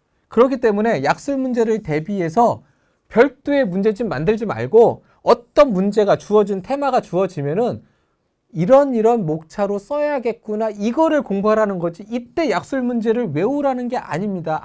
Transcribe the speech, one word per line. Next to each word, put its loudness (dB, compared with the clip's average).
그렇기 2
때문에 0
약술 -2
문제를 0
대비해서 -2
별도의 2
문제집 -2
만들지 -2
말고 0
어떤 2
문제가 2
주어진, 0
테마가 0
주어지면은 -4
이런, 4
이런 2
목차로 -4
써야겠구나, -4
이거를 0
공부하라는 0
거지, -6
이때 -4
약술 -2
문제를 -2
외우라는 -2
게 -4
아닙니다. -6